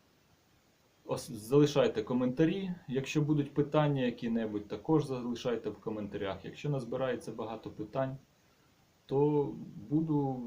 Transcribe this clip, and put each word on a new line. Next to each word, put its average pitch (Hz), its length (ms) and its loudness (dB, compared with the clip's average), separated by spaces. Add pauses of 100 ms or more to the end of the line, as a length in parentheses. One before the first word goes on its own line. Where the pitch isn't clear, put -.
(1040)
Ос-, - 280 -6
залишайте 120 720 4
коментарі. 160 720 0 (140)
Якщо 131 340 0
будуть 147 320 0
питання 147 480 2
які-небудь, 113 640 -2
також 143 360 2
залишайте 120 680 -4
в 101 100 -12
коментарях. 98 640 -6
Якщо 147 260 -6
назбирається 127 600 -4
багато 110 380 -8
питань, 131 460 -4 (920)
то 147 380 4 (460)
буду 147 440 2 (120)